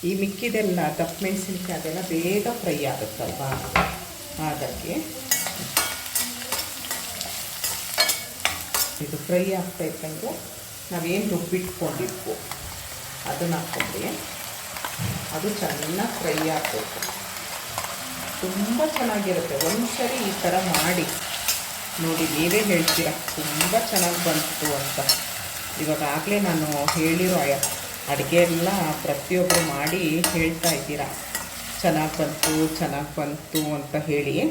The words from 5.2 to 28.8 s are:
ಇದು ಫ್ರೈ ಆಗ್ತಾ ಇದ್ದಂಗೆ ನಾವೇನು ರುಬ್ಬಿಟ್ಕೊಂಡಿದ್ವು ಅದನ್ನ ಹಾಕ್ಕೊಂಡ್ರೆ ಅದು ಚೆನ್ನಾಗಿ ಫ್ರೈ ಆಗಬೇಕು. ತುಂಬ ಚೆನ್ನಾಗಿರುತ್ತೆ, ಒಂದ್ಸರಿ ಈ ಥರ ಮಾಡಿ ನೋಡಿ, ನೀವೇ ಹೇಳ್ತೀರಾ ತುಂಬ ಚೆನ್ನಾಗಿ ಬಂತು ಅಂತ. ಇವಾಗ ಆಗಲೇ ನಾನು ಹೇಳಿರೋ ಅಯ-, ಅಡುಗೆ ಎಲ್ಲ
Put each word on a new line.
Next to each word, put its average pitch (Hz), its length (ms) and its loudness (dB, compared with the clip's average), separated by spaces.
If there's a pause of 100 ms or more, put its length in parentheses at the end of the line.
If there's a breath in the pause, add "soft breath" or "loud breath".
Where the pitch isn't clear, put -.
ಇದು 156 120 -6 (100)
ಫ್ರೈ 180 160 4 (160)
ಆಗ್ತಾ 175 320 -4
ಇದ್ದಂಗೆ 156 420 -6 (600)
ನಾವೇನು 175 420 0
ರುಬ್ಬಿಟ್ಕೊಂಡಿದ್ವು 180 1000 -2 (1000)
ಅದನ್ನ 170 280 2
ಹಾಕ್ಕೊಂಡ್ರೆ - 500 -4 (1300)
ಅದು 180 100 -2 (140)
ಚೆನ್ನಾಗಿ 170 640 -2
ಫ್ರೈ 156 160 2 (180)
ಆಗಬೇಕು. - 420 -2 (1400)
ತುಂಬ 208 400 0 (140)
ಚೆನ್ನಾಗಿರುತ್ತೆ, 202 600 2 (120)
ಒಂದ್ಸರಿ 240 500 2 (120)
ಈ - 20 0 (100)
ಥರ 180 140 4 (160)
ಮಾಡಿ 175 340 4 (1000)
ನೋಡಿ, 160 300 2
ನೀವೇ 170 260 4 (120)
ಹೇಳ್ತೀರಾ 165 420 4 (240)
ತುಂಬ 156 340 2 (180)
ಚೆನ್ನಾಗಿ 175 360 4
ಬಂತು 151 420 2 (120)
ಅಂತ. 139 200 -2 (840)
ಇವಾಗ 151 200 2 (120)
ಆಗಲೇ 202 220 2 (100)
ನಾನು 156 200 2 (300)
ಹೇಳಿರೋ 170 480 4
ಅಯ-, 139 180 4 (480)
ಅಡುಗೆ 139 360 4
ಎಲ್ಲ 170 220 2 (360)